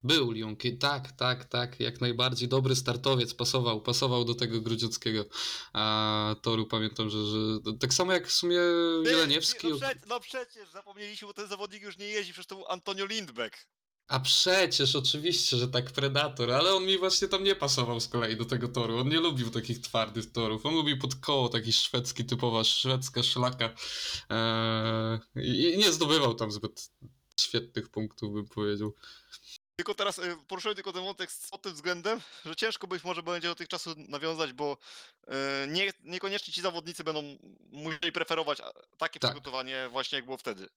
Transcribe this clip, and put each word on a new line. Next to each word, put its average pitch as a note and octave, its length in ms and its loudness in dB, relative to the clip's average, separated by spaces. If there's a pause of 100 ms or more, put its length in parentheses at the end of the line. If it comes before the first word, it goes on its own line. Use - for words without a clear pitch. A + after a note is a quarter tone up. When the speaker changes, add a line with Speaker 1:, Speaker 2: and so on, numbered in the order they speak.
Speaker 1:
Był C3+ 280 4
Liu A2 240 -4
Ki-, B2 220 -4
tak, C#3+ 340 -2
tak, B2+ 320 -2
tak, B2 360 -4
jak A#2 200 -2
najbardziej. B2 480 0
Dobry C3 280 4
startowiec, B2 580 2
pasował, A#2+ 460 2
pasował B2 440 2
do A#2+ 100 0
tego A2+ 260 0
grudziąckiego, A2 640 -2 (480)
a, G#2+ 720 2
toru. A2+ 240 2
Pamiętam, A2 440 -2
że, G#2+ 160 -2
że G#2+ 120 0 (420)
tak C3+ 140 2
samo F#3 180 2
jak F3+ 160 2
w - 40 0
sumie F3 260 2 (460)
Speaker 2:
Ty, D#3 60 4
Speaker 1:
Jeleniewski D#3+ 580 2
Speaker 2:
no D3+ 80 0
Speaker 1:
u- - 40 -4
Speaker 2:
prze-, C4+ 140 -2 (120)
no A#3+ 140 -4
przecież A3+ 500 -12
zapomnieliśmy, G3+ 580 -14
bo G3+ 60 -16
ten G#3 140 -10
zawodnik G3+ 340 -8
już F#3+ 160 -12
nie G3+ 80 -10
jeździ, G#3 260 -4
przecież F3+ 140 -14
to G3+ 80 -12
był F#3+ 140 -12
Antonio F#3+ 380 -4
Lindbeck. C#3+ 500 -6 (520)
Speaker 1:
A C3+ 120 2
przecież, F3 760 4
oczywiście, D3 600 2
że B2 120 2
tak, B2+ 240 0
Predator, C#3 600 2
ale E3 220 6
on F#3 120 4
mi F#3+ 120 4
właśnie F#3 300 4
tam G3 160 2
nie G3 120 6
pasował B2 440 2
z - 80 -2
kolei A2+ 280 0
do A2+ 80 -2
tego A#2+ 240 0
toru. A#2 300 0
On B2+ 100 2
nie D#3+ 120 4
lubił C3 300 0
takich - 300 -4
twardych A2 520 -2
torów. A2 340 0
On D#3 80 2
lubił D3 240 2
pod C3 160 -2
koło, C3 340 2
taki A2+ 240 0
szwedzki, - 520 0
typowa A#2 400 2
szwedzka C3 580 2
szlaka. B2 520 2 (560)
E, A2+ 920 2 (220)
i, B2 200 2 (120)
i F#3 40 2
nie G3+ 140 8
zdobywał D3+ 420 4
tam A2+ 180 -2
zbyt - 380 -8 (500)
świetnych - 480 -2
punktów, G#2+ 460 -6
bym G#2 140 -6
powiedział. G#2 460 -2 (840)
Speaker 2:
Tylko G3 180 -6
teraz, G3 240 -4
y, F3 180 -4 (120)
poruszyłem G3 260 -4
tylko F#3+ 180 -8
ten F#3 120 -6
wątek F#3 280 -6
z, - 180 -12
pod - 120 -12
tym F#3+ 120 -8
względem, F3 460 -2 (240)
że D#3+ 120 -8
ciężko G#3+ 300 -2
być F3 180 -6
może F3 180 -4
będzie F3 260 -2
do F3 60 -2
tych E3+ 140 -10
czasów E3 280 -6
nawiązać, D3+ 560 -4
bo, C#3+ 240 -4 (520)
y, - 40 -8 (360)
nie, F#3 240 0 (120)
niekoniecznie F#3 500 -6
ci F3 60 -4
zawodnicy E3+ 440 -4
będą D#3 180 -2 (480)
musieli D#3+ 420 -4
preferować, D#3+ 480 0
a, - 120 -12 (260)
takie D#3+ 220 -4
Speaker 1:
Tak. B2+ 100 2
Speaker 2:
przygotowanie C3 600 -6
właśnie, C3+ 240 -2
jak B2+ 80 -4
było B2+ 120 -6
wtedy. F#2+ 400 -8